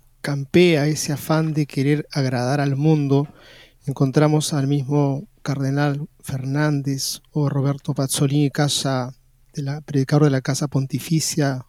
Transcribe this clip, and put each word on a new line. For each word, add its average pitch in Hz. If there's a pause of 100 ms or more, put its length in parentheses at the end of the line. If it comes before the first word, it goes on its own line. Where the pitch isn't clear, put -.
(200)
campea 143
ese 151
afán 156
de 151
querer 143
agradar 131
al 139
mundo. 147 (560)
Encontramos 151
al 139
mismo 143 (140)
cardenal 139 (100)
Fernández 135 (100)
o 151
Roberto 139
Pazzolini, 143
casa 135 (400)
de 147
la, 139
predicador 147
de 143
la 131
Casa 139
Pontificia, 135